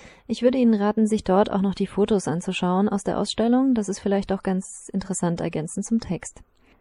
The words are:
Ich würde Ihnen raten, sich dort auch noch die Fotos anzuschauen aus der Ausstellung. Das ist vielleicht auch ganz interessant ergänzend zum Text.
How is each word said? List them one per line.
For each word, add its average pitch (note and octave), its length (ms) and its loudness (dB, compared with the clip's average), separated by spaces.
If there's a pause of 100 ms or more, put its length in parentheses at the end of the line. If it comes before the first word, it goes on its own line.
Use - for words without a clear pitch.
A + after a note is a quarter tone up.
(260)
Ich - 160 -6
würde B3+ 160 4
Ihnen A#3 160 6
raten, G#3+ 320 2
sich G#3+ 180 0
dort G3 280 4
auch G3 100 0
noch G3 140 0
die G3 100 -2
Fotos G3 420 0
anzuschauen F3+ 640 0
aus G3+ 140 -4
der - 160 -2
Ausstellung. A#3+ 560 2
Das G#3 140 -2
ist G3 100 -4
vielleicht G3 320 0
auch G3 100 -2
ganz - 500 -4
interessant F3 480 -2
ergänzend E3 460 -6
zum A3+ 140 0
Text. - 420 -8 (400)